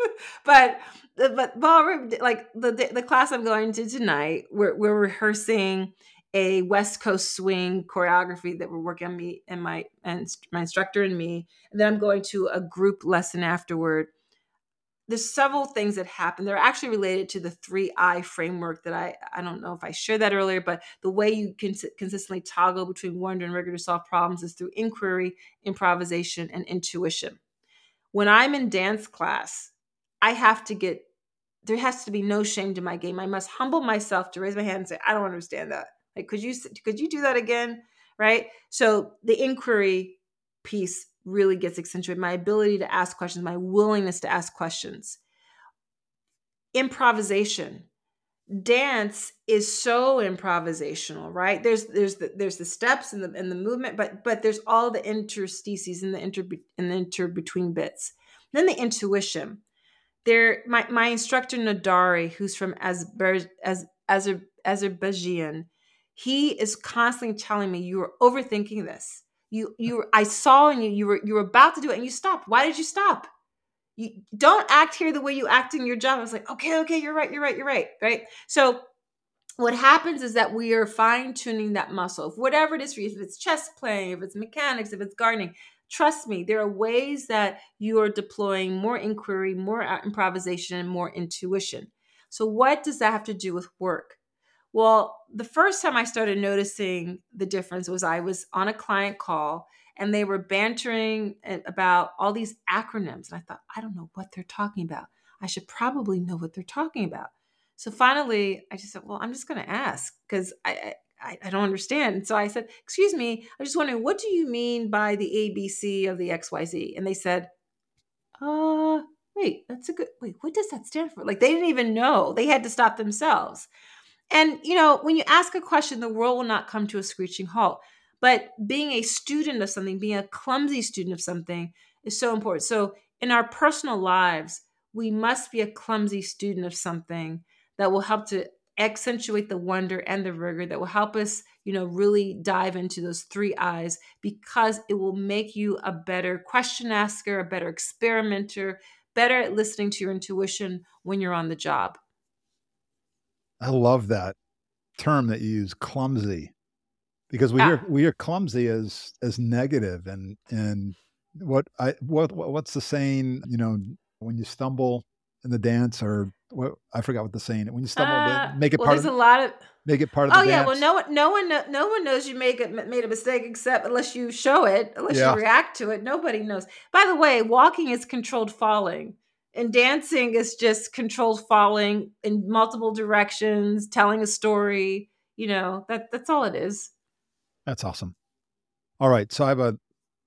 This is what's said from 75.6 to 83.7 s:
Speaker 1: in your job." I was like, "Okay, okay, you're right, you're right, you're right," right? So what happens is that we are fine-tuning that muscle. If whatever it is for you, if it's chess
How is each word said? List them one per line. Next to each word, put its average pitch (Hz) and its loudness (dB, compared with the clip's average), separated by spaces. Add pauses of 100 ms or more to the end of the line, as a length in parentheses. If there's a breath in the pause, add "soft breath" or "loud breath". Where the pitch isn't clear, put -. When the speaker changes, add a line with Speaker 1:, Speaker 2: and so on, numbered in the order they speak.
Speaker 1:
in 269 -4
your 247 -2
job." 262 0
I 233 -6
was 226 -10
like, 214 -10
"Okay, 320 0
okay, 320 0
you're 302 -4
right, 311 -2
you're 285 -8
right, 262 0
you're 269 -8
right," 254 -2 (120)
right? 226 0 (240 loud breath)
So 254 4 (760)
what 240 0
happens 285 6
is 233 -4
that 220 2
we 226 -2
are 226 4
fine-tuning 226 0
that 196 -4
muscle. 180 -6
If 160 -14
whatever 302 2
it 269 -4
is 285 -10
for 220 -12
you, 202 -4
if 196 -12
it's - -12
chess 311 -2